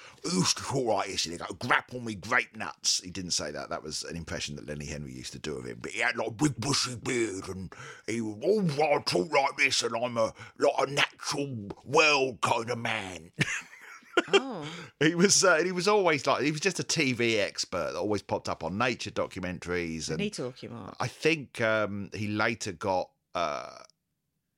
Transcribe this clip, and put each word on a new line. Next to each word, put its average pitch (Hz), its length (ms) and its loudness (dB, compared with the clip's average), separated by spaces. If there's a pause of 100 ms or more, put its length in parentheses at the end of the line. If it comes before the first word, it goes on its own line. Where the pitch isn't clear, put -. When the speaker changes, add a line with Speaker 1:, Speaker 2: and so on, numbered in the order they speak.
(240)
Speaker 1:
"He 175 120 -2
used 180 220 2
to - 60 -8
talk 135 220 -2
like 101 240 0
this 87 160 -4
and 82 80 -6
he'd 87 120 -8
go, 104 80 -10
'Grapple 123 460 -2
me 113 160 -6
grape 107 400 -2
nuts.'" - 480 -2
He 90 80 -10
didn't 87 200 -8
say 80 200 -2
that. 71 180 -8
That 78 140 -6
was 78 220 -8
an 73 100 -10
impression 78 400 -8
that 55 120 -12
Lenny 73 180 -8
Henry 73 260 -8
used 64 220 -12
to 67 60 -14
do 71 180 -6
of 62 80 -10
him. 62 160 -10
But 76 100 -8
he 98 80 -4
had, 120 160 0
like, 113 140 0
a - 20 0
big 139 280 4
bushy 127 360 0
beard 107 540 0
and 92 220 -8 (360)
he 117 140 -2
was, 107 220 -4
"Oh, 196 220 4 (160)
I 147 220 4
talk 170 280 0
like 139 260 4
this 135 260 4
and 117 120 -2
I'm 120 220 -2
a, 113 160 2 (240)
like, 139 220 4
a 135 100 2
natural 139 760 -2 (160)
world 139 580 4
kind 117 300 2
of 120 80 -4
man." 95 580 -6
<laughs> 156 40 2 (880)
Speaker 2:
Oh. 202 340 2 (360)
Speaker 1:
He 160 120 6
was, 180 300 6
uh, 180 140 8
he 180 160 2
was 180 160 2
always 175 360 4
like, 113 160 4
he 143 80 2
was 151 120 -2
just 190 180 0
a 139 60 -4
T 143 260 2
V 117 260 4
expert 87 540 -2
that 80 80 -4
always 101 220 0
popped - 260 -4
up 87 160 -4
on 85 140 -4
nature 113 340 -2
documentaries. 87 960 -4
Speaker 2:
Didn't 73 60 -6
Speaker 1:
And 165 100 -2
Speaker 2:
he 208 80 -2
talk 131 340 -10
him 117 100 -14
up? 107 280 -14
Speaker 1:
I 110 80 0
think, 156 500 -2
um, 107 540 0
he 104 160 -4
later 107 420 -2
got, 92 380 -2 (260)
uh, 71 420 -4 (800)